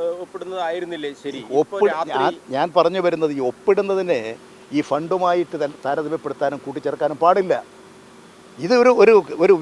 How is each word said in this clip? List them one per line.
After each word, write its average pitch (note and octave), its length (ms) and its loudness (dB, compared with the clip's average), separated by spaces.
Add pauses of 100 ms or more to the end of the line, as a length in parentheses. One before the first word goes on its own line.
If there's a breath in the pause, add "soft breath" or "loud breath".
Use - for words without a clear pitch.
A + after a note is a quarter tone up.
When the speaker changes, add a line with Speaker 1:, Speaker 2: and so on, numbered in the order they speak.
Speaker 1:
ഏഹ്, E3+ 120 -2 (100)
ഒപ്പിടുന്നതായിരുന്നില്ലേ E3+ 880 -8 (120)
ശരി? C3+ 200 -10
ഇപ്പൊ B2 180 0
Speaker 2:
ഒപ്പിട്-, G3 320 0
Speaker 1:
രാത്രി D3+ 280 -2
Speaker 2:
ഞാൻ, E3 120 2 (220)
ഞാൻ E3 200 0
പറഞ്ഞു F3 300 2
വരുന്നത് D#3+ 320 0
ഈ - 20 -4 (100)
ഒപ്പിടുന്നതിനെ F#3+ 680 0 (560)
ഈ D3 40 0 (100)
ഫണ്ടുമായിട്ട് F3 720 -2
തൽ-, C#3+ 220 -6
താരതമ്യപ്പെടുത്താനും D3 800 -4
കൂട്ടിച്ചേർക്കാനും D3 600 -6
പാടില്ല. F#3 300 2 (1120)
ഇത് G#3+ 180 2
ഒരു, B3 80 6 (120)
ഒരു, A3 120 8 (300)
ഒരു F#3+ 180 6